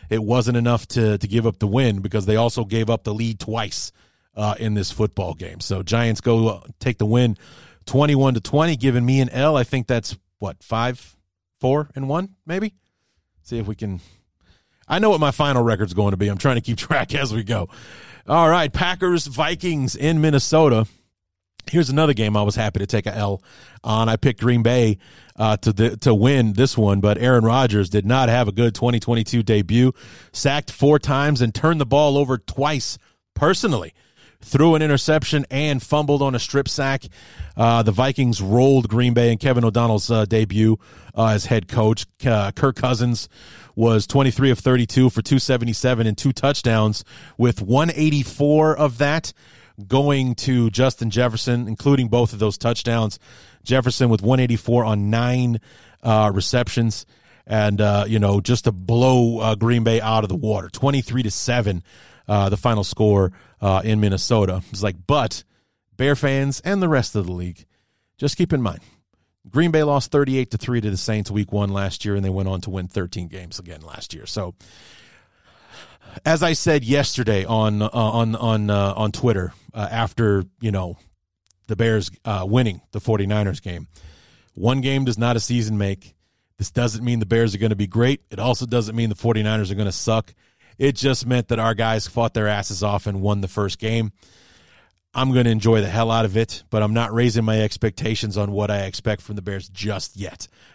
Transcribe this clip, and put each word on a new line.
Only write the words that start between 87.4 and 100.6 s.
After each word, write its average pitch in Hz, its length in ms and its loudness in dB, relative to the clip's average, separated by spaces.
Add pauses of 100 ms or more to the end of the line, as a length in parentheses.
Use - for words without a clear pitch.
are 101 40 -8
gonna 107 180 0
be 101 100 -2
great. 120 360 0 (100)
It 95 80 -12
also 123 260 -2
doesn't 113 300 -4
mean 117 140 -2
the 104 60 -4
forty-niners 107 560 -2
are 98 40 -4
gonna 101 160 -2
suck. - 420 -2 (440)
It 135 180 2
just 131 300 -2
meant 123 240 -2
that 113 100 -2
our 113 140 0
guys 110 340 -2
fought 117 260 -2
their 107 140 0
asses 101 340 -4
off 101 260 -2
and 98 140 -4
won 101 200 0
the 92 80 -6
first 98 280 -4
game. 110 360 -4 (1000)
I'm 131 200 0
gonna 120 160 4
enjoy 110 320 2
the 95 80 -4
hell 113 200 -2
out 113 140 0
of 101 140 -2
it, - 320 -4
but 107 120 0
I'm 107 120 0
not 117 200 -2
raising 117 300 2
my 110 180 0
expectations 107 760 -4
on 101 160 -4
what 104 180 -2
I 101 120 -4
expect 98 380 -6
from 104 140 -14
the 101 60 -10
Bears 98 260 -10
just 98 480 -8
yet. 92 320 -14 (280)